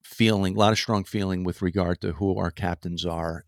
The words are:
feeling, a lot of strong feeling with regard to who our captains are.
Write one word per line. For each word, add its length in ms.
feeling, 520
a 20
lot 140
of 60
strong 260
feeling 400
with 180
regard 400
to 120
who 240
our 120
captains 560
are. 420